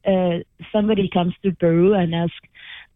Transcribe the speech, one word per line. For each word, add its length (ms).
uh, 340
somebody 380
comes 240
to 100
Peru 400
and 200
asks, 340